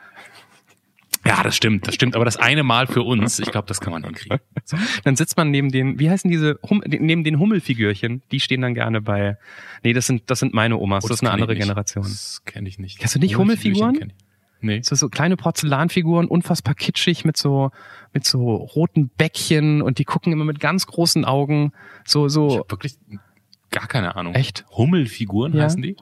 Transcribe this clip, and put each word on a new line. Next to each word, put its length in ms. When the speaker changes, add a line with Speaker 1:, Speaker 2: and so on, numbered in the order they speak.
Speaker 1:
Ja, 200
das 120
stimmt, 300
das 80
stimmt. 220
Aber 80
das 120
eine 280
Mal 240
für 140
uns, 360
ich 100
glaub, 200
das 120
kann 120
man 100
hinkriegen. 380
So. 120
Speaker 2:
Dann 100
sitzt 220
man 160
neben 180
den, 300
wie 100
heißen 180
diese, 300
Hum-, 160
neben 380
den 160
Hummelfigürchen? 840
Die 80
stehen 200
dann 140
gerne 260
bei, 360
nee, 80
das 160
sind, 180
das 140
sind 120
meine 260
Omas, 260
Speaker 1:
Oh, 40
Speaker 2:
das 120
Speaker 1:
das 20
Speaker 2:
ist 60
eine 20
Speaker 1:
kenn 80
ich 40
Speaker 2:
andere 120
Speaker 1:
nicht. 80
Speaker 2:
Generation. 400
Speaker 1:
Das 420
kenn 220
ich 140
nicht. 180
Speaker 2:
Kennst 160
du 60
nicht 180
Speaker 1:
Hummelfigürchen 480
Speaker 2:
Hummelfiguren? 240
Speaker 1:
kenn 80
ich. 460
Nee. 180
Speaker 2:
So, 140
so 120
kleine 280
Porzellanfiguren, 880
unfassbar 480
kitschig 500
mit 120
so, 340
mit 140
so 300
roten 520
Bäckchen 720
und 180
die 60
gucken 280
immer 120
mit 140
ganz 300
großen 360
Augen, 480
so, 240
so. 220
Speaker 1:
Ich 80
hab 140
wirklich 220
gar 160
keine 280
Ahnung. 180
Speaker 2:
Echt? 360
Speaker 1:
Hummelfiguren 840
Speaker 2:
Ja. 100
Speaker 1:
heißen 180
die? 200